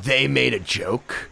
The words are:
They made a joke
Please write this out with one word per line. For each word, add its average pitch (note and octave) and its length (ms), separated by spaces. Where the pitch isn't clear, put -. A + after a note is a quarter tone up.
They C3+ 240
made C3 260
a G#2 60
joke - 720